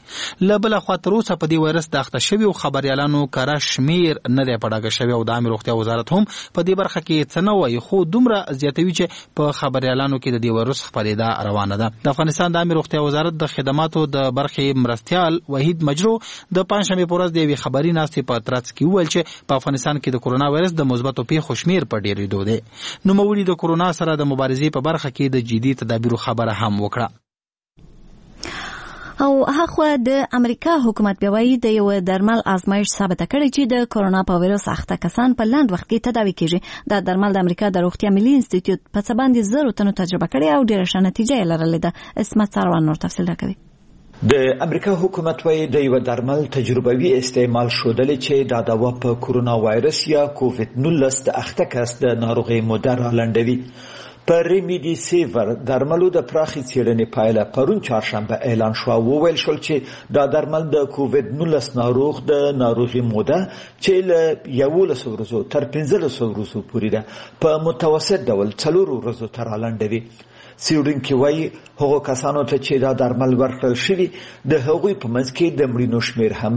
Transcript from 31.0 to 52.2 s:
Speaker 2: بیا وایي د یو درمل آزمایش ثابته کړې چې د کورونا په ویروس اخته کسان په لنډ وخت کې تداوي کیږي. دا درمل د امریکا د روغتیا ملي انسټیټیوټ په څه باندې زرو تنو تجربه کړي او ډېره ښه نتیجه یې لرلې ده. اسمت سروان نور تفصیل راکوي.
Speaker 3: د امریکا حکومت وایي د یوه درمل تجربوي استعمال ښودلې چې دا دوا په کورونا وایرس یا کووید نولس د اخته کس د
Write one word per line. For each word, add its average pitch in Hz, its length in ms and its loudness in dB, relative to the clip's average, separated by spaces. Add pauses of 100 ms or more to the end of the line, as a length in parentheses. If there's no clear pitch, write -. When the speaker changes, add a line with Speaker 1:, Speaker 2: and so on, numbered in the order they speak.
Speaker 2:
بیا 202 100 2
وایي 240 320 4
د 220 140 2
یو 202 100 4 (220)
درمل 208 300 2 (120)
آزمایش 196 400 0
ثابته 185 400 -2
کړې 285 220 2
چې 285 80 2 (100)
د 240 220 2
کورونا 190 340 2
په 180 160 2
ویروس 202 300 0
اخته - 220 -4 (100)
کسان 240 340 2
په 220 120 0
لنډ 262 240 4
وخت - 140 -8
کې 226 160 2
تداوي 220 340 0
کیږي. 175 200 2 (300)
دا 202 180 0
درمل 196 300 2
د 185 60 2
امریکا 180 300 0
د 180 120 2
روغتیا 196 320 0
ملي 254 180 4
انسټیټیوټ 185 440 0 (140)
په 202 120 0
څه 240 120 -2
باندې 254 220 4 (100)
زرو 269 300 2
تنو 202 220 0
تجربه 175 320 -2
کړي 294 200 2
او 277 160 4
ډېره 190 220 2
ښه 190 160 0
نتیجه 226 260 0
یې 208 160 0
لرلې 165 340 0
ده. 170 60 0 (320)
اسمت 208 260 0 (120)
سروان 175 300 2
نور 156 160 -2
تفصیل 180 260 -4
راکوي. 190 240 -6 (720)
Speaker 3:
د 143 40 4 (300)
امریکا 165 280 -2 (100)
حکومت 165 420 -2
وایي 160 180 2 (120)
د 147 100 4
یوه 127 140 4 (100)
درمل 127 320 0 (160)
تجربوي 123 600 2
استعمال 123 500 2
ښودلې 127 560 0
چې 147 100 0 (160)
دا 120 160 0
دوا 117 240 2 (140)
په 120 120 0 (100)
کورونا 123 360 0
وایرس 113 460 2
یا 147 160 4 (160)
کووید 117 340 -2 (120)
نولس 135 300 2 (120)
د - 140 0
اخته - 220 -2 (120)
کس 120 260 -2
د 117 220 2